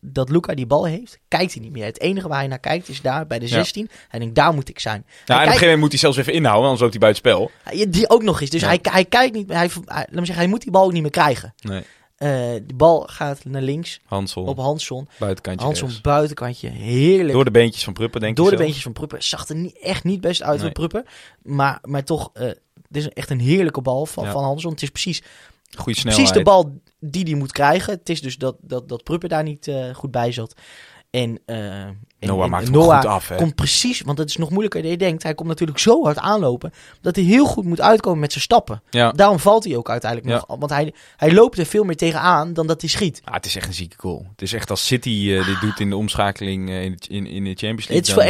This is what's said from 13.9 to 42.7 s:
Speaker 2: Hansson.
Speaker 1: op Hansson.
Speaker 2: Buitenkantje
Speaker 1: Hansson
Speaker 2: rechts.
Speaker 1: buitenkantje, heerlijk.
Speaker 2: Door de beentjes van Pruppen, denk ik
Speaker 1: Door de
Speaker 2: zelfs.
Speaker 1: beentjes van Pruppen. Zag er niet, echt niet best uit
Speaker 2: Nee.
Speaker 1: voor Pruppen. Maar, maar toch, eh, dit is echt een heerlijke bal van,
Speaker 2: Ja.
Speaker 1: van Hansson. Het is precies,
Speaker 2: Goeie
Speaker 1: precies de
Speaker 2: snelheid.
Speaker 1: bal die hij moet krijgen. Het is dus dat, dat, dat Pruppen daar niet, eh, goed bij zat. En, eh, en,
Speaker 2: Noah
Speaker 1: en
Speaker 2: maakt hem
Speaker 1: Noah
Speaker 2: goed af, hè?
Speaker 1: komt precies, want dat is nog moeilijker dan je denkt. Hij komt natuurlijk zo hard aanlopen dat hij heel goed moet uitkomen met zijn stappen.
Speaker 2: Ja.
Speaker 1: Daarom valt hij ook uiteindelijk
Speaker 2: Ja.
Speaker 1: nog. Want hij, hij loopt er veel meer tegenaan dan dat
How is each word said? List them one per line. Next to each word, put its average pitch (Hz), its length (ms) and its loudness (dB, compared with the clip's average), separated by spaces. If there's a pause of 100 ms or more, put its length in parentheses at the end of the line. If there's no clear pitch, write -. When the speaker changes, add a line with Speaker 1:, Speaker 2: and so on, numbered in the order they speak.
Speaker 2:
Hansson. 98 420 -6
Speaker 1:
op - 100 -4
Hansson. 139 500 -6 (120)
Speaker 2:
Buitenkantje 95 460 -6
Speaker 1:
Hansson 135 220 -4
Speaker 2:
rechts. 113 160 -12
Speaker 1:
buitenkantje, 143 640 -2
heerlijk. 131 640 2
Speaker 2:
Door 131 120 4
de 123 60 0
beentjes 117 320 4
van 101 100 -8
Pruppen, 113 260 -4
denk 107 120 -2
ik 117 60 -6
Speaker 1:
Door 165 80 4
de 202 60 6
Speaker 2:
zelfs. 180 140 2
Speaker 1:
beentjes 143 180 -4
van 120 100 -10
Pruppen. - 300 -12
Zag - 260 -6
er 151 60 -8
niet, 170 260 -8
echt - 220 -6
niet 180 180 -2
best 180 200 -2
uit 151 140 -2
Speaker 2:
Nee. 156 60 -4
Speaker 1:
voor 160 100 -4
Pruppen. 170 340 -6 (380)
Maar, 139 380 -2
maar 139 220 -6
toch, 156 300 -6
eh, 123 120 -8 (440)
dit 147 140 -6
is 151 60 -8
echt - 200 -10
een 131 100 -2
heerlijke 147 420 2
bal 131 240 -2
van, - 200 -10
Speaker 2:
Ja. 101 60 -6
Speaker 1:
van 139 120 -4
Hansson. 156 280 -4
Het 151 100 -10
is 143 80 -6
precies, - 320 -6 (560)
Speaker 2:
Goeie - 240 -4
Speaker 1:
precies - 20 -4
de 113 80 0
Speaker 2:
snelheid. - 320 4
Speaker 1:
bal 165 360 4 (200)
die 160 240 -6
hij 160 100 -2
moet 139 180 -2
krijgen. 165 420 2
Het 175 160 -8
is 156 120 -6
dus 127 160 -10
dat, 131 240 -4
dat, 127 280 -10
dat 120 140 -10
Pruppen 185 260 -6
daar 156 140 -2
niet, 151 240 -10
eh, 131 260 -6
goed 127 180 -10
bij 120 200 0
zat. 113 220 -8 (560)
En, 120 360 -4
eh, 101 360 -10
en, 98 160 -14 (220)
Speaker 2:
Noah 95 240 0
Speaker 1:
en 90 60 2
Speaker 2:
maakt 90 140 -2
hem 127 100 2
Speaker 1:
Noah 156 260 8
Speaker 2:
goed 120 100 2
af, - 180 -2
hè? 87 80 -8
Speaker 1:
komt 156 200 0
precies, 247 460 0
want 143 160 -4
dat 151 120 -4
is 147 80 -8
nog 160 120 -2
moeilijker 196 320 -2
dan 160 100 -4
je 175 60 -2
denkt. 170 260 -2
Hij 160 120 -4
komt 160 140 -8
natuurlijk 160 300 -2
zo 269 240 6
hard 151 140 2
aanlopen 165 540 0 (300)
dat 180 140 -2
hij 190 100 2
heel 247 200 8
goed 208 200 -2
moet 170 160 -2
uitkomen 196 380 4
met 147 120 -2
zijn - 120 -6
stappen. - 460 0
Speaker 2:
Ja. 120 220 4
Speaker 1:
Daarom 190 280 6
valt 202 240 6
hij 151 140 -4
ook 117 120 -6
uiteindelijk 120 420 -4
Speaker 2:
Ja. 117 160 0
Speaker 1:
nog. 123 120 -10
Want 147 120 -6
hij, 147 220 -2 (240)
hij 156 160 4
loopt 226 240 8
er 170 80 0
veel 214 180 2
meer 170 120 -2
tegenaan 165 580 0
dan 160 140 -2
dat 160 140 -2